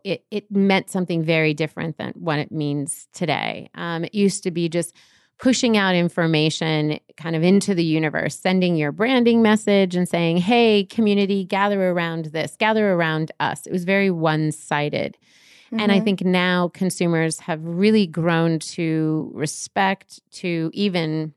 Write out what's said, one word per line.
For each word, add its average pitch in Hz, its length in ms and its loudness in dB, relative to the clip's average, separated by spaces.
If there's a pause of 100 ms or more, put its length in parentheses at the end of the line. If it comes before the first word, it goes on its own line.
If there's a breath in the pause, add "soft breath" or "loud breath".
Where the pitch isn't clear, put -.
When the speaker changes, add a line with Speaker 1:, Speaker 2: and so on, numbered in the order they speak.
Speaker 1:
it, 185 280 -6
it 208 200 -6
meant 196 380 2
something 175 340 -2
very 156 300 2
different 156 440 -6
than - 180 -8
what 160 240 -4
it - 120 -6
means 147 640 -6
today. 135 640 -6
Um, 170 300 -6
it - 80 -10
used 202 300 0
to 185 80 -4
be 170 160 -2
just 165 260 -4 (440 soft breath)
pushing 240 400 2
out 190 180 2
information 160 1040 0 (160)
kind 165 200 -6
of 160 80 0
into 196 300 4
the 170 120 2
universe, 156 520 0
sending 185 380 0
your 151 160 0
branding 233 500 2
message 202 540 4
and 180 120 0
saying, 170 300 0
"Hey, 214 520 4
community, 202 560 2
gather 196 460 0
around 165 340 -2
this, 151 320 -6
gather 214 360 2
around 160 460 0
us." - 260 -4
It - 60 -14
was 175 140 -4
very 196 260 2
one-sided. 156 1080 -2 (540 soft breath)
And 214 200 2
I 202 60 6
Speaker 2:
Mm-hmm. 208 80 2
Speaker 1:
think 196 200 0
now 180 440 2
consumers 170 720 -2
have 160 220 -6
really 196 440 2
grown 165 520 0
to 160 760 -2
respect, - 840 -4 (120)
to 165 420 -4
even 160 640 -2